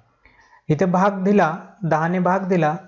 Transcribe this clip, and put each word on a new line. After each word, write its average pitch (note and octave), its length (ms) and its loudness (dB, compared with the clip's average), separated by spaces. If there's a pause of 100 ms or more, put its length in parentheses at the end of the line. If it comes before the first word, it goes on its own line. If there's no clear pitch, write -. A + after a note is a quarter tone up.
(680)
इथे D#3 180 0
भाग F#3 380 0
दिला, F#3+ 340 2 (260)
दहा D#3 240 0
ने F3+ 120 -2
भाग F3+ 200 0
दिला F3+ 360 0 (120)